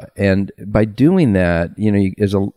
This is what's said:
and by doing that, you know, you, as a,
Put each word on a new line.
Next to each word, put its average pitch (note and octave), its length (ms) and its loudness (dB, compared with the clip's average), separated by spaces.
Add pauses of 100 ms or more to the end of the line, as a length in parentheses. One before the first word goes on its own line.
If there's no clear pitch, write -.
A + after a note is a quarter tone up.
(140)
and G2 380 0 (140)
by G#2+ 180 0
doing C3 480 2
that, F2 460 0
you G#2+ 120 0
know, G2+ 60 2
you, F#2+ 220 0
as G2+ 160 0
a, G2 220 -2